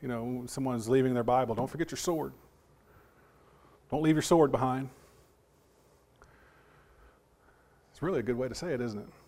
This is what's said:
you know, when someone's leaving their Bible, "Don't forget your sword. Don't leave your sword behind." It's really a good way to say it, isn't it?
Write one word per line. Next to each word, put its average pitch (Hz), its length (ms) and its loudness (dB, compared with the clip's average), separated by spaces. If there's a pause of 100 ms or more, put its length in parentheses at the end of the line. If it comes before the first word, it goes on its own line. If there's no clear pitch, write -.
you 135 80 -10
know, 120 140 -4
when 123 260 -8
someone's 123 400 -4
leaving 131 240 4
their 120 120 0
Bible, 120 300 2
"Don't 131 140 -4
forget 160 220 -6
your - 80 -10
sword. 147 340 -4 (1600)
Don't 147 120 0
leave 156 120 4
your 151 80 2
sword 156 300 6
behind." 131 360 0 (3000)
It's - 100 -20
really 165 200 0
a - 20 0
good 120 140 0
way 127 120 -4
to 113 60 -10
say 175 180 -6
it, 127 80 -2
isn't 110 200 -6
it? - 80 -14 (200)